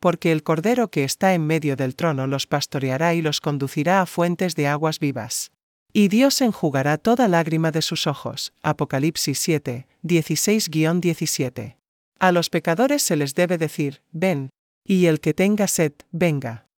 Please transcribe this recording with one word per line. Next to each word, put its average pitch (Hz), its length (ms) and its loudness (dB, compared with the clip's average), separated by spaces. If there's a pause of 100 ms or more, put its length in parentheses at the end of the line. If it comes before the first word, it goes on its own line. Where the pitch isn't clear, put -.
porque 175 320 2
el 156 100 0
Cordero 214 480 0
que 143 140 0
está 190 300 2
en 160 120 0
medio 151 300 0
del 131 180 -2
trono 143 320 -2
los 135 220 -4
pastoreará 143 640 -2
y 170 80 0
los 151 180 -2
conducirá 147 600 0
a 180 60 0
fuentes 175 500 -2
de 147 100 0
aguas 147 320 -2
vivas. 123 540 -6 (400)
Y 208 160 4
Dios 254 320 4
enjugará 151 580 0
toda 233 300 2
lágrima 165 420 2
de 156 120 -2
sus - 260 -4
ojos". 127 440 -8 (100)
Apocalipsis 151 760 -2
siete, 139 480 -4 (160)
dieciséis 170 680 0
guion 160 320 2
diecisiete. 151 760 -4 (420)
A 185 120 4
los 175 200 2
pecadores 220 520 0
se 175 140 0
les 143 180 -2
debe 180 240 0
decir: 151 420 -4 (120)
"Ven, 160 380 -2 (360)
y 185 200 4
el 156 120 4
que 156 160 0
tenga 202 320 2
sed, 160 260 0 (200)
venga. 143 560 -2 (120)